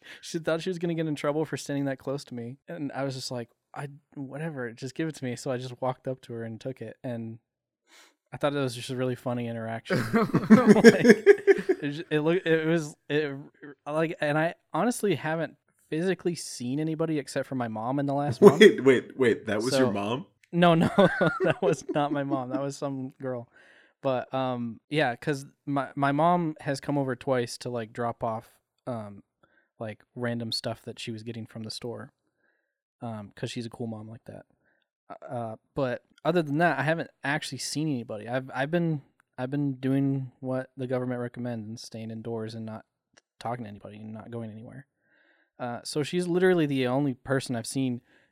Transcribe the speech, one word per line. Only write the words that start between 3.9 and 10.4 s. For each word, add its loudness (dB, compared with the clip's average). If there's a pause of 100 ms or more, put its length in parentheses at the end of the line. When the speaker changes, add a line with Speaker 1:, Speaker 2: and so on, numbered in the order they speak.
Speaker 1:
whatever, -8
just -12
give -4
it -8
to -10
me." -6
So -6
I -2
just -10
walked -4
up -8
to -12
her -8
and -10
took -10
it, -12
and -8 (920)
I -12
thought 0
it -2
was -2
just -12
a -6
really -2
funny -4
interaction. -4
<laughs> -6
Speaker 2:
<laughs> 2 (260)